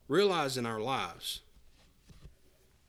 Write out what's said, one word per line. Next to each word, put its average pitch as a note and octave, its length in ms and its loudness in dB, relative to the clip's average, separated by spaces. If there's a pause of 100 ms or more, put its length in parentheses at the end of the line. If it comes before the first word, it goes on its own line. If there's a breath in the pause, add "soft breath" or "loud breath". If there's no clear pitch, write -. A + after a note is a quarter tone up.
Realize D#3+ 480 4
in A#2+ 80 0
our A2+ 160 -2
lives A2 580 -4 (1500)